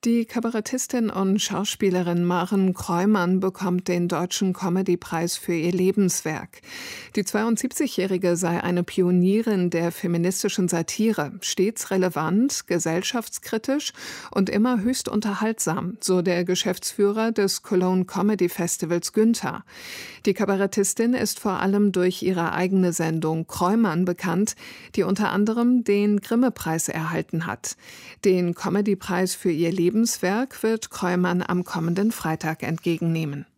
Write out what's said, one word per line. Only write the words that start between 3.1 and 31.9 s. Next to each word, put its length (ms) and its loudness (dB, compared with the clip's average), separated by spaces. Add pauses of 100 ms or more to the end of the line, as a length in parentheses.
bekommt 480 -2
den 180 0
Deutschen 460 0
Comedypreis 840 -2
für 180 -4
ihr 180 0
Lebenswerk. 880 0 (560)
Die 80 0
zweiundsiebzigjährige 1120 0
sei 260 0
eine 220 0
Pionierin 840 2
der 200 0
feministischen 800 0
Satire, 720 0
stets 500 -2
relevant, 800 0
gesellschaftskritisch 1300 -2 (360)
und 180 0
immer 320 2
höchst 280 -2
unterhaltsam, 920 -2
so 220 2
der 220 2
Geschäftsführer 880 0
des 300 0
Cologne 420 2
Comedy 440 0
Festivals 640 -2
Günther. 520 2 (600)
Die 100 2
Kabarettistin 800 0
ist 260 -2
vor 180 -2
allem 320 4
durch 320 0
ihre 300 0
eigene 400 2
Sendung 560 -2
Kräumann 560 2
bekannt, 500 -2 (400)
die 80 2
unter 280 0
anderem 520 2
den 380 2
Grimme-Preis 680 0
erhalten 580 -4
hat. 300 -8 (480)
Den 300 2
Comedy-Preis 800 0
für 160 -2
ihr 220 0
Lebenswerk 240 2 (680)
wird 260 0
Kräumann 560 0
am 160 0
kommenden 480 0